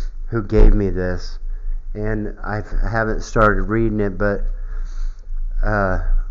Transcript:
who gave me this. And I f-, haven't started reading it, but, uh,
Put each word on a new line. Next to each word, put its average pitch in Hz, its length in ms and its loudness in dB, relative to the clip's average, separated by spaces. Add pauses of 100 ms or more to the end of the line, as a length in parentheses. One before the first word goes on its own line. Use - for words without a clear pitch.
(280)
who 117 140 -2
gave 107 320 8
me 104 160 2
this. 90 480 -4 (560)
And 107 500 -4
I 104 160 -4
f-, 107 120 -10 (100)
haven't 110 400 0
started 107 420 2
reading 107 360 0
it, 98 180 -2
but, 101 280 0 (1160)
uh, 98 380 2 (320)